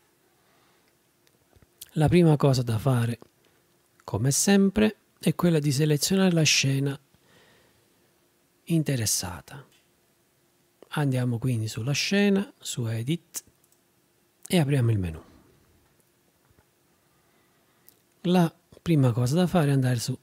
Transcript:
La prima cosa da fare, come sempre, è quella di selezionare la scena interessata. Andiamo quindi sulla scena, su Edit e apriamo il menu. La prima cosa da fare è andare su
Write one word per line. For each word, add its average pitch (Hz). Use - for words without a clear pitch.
La 151
prima 165
cosa 131
da 117
fare, 117
come 117
sempre, -
è -
quella 170
di 147
selezionare 156
la 160
scena 139
interessata. 135
Andiamo 127
quindi 113
sulla 113
scena, 202
su -
Edit 113
e 190
apriamo 135
il 110
menu. 82
La 175
prima 139
cosa 123
da 180
fare 160
è 143
andare 127
su 127